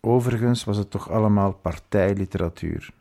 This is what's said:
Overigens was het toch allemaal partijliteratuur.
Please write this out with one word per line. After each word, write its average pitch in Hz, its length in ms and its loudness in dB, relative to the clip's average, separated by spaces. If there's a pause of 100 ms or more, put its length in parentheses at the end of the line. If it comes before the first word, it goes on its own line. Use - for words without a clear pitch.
Overigens 120 640 0
was 101 120 -2
het 101 140 -4
toch - 200 -8
allemaal 101 420 2
partijliteratuur. 92 1400 -2 (100)